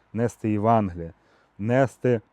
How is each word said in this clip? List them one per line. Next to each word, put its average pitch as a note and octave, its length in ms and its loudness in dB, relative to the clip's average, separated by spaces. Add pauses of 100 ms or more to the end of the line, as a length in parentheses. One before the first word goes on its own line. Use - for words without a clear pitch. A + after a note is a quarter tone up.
(140)
нести A2+ 380 -4
Євангеліє, G2+ 640 0 (440)
нести B2 640 0 (120)